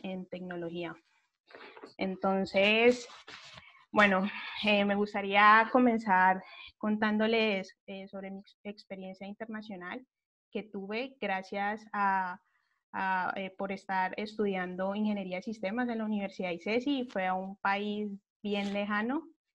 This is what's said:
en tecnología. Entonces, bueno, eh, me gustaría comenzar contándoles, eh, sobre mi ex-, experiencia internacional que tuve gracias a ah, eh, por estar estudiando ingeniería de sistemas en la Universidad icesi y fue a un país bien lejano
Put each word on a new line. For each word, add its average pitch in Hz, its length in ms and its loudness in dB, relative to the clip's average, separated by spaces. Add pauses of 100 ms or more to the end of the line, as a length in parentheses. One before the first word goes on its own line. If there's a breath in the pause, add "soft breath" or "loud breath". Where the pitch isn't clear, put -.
en 185 240 -8
tecnología. 175 680 -8 (1000 loud breath)
Entonces, 196 1120 2 (840 loud breath)
bueno, 202 360 6 (360 loud breath)
eh, 208 200 4
me 202 120 2
gustaría 208 760 6
comenzar 208 680 6 (360 loud breath)
contándoles, 214 960 0 (120)
eh, 196 220 -12
sobre 196 220 -12
mi 196 100 -12
ex-, - 240 -20
experiencia 190 600 -12
internacional 214 800 -10 (460)
que 202 140 -6
tuve 214 560 -6
gracias 202 720 -4
a 190 480 0 (560)
ah, 190 400 0
eh, 190 220 -8
por 196 120 -4
estar 190 460 -2
estudiando 196 800 -2
ingeniería 202 420 -2
de 190 60 -6
sistemas 220 460 -4
en 226 100 -4
la 220 60 -2
Universidad 202 460 -4
icesi 247 500 -2
y 247 40 -4
fue 190 220 -2
a 185 80 0
un 190 220 -6
país 208 540 -2 (320)
bien 202 300 -2
lejano 214 560 -2 (260)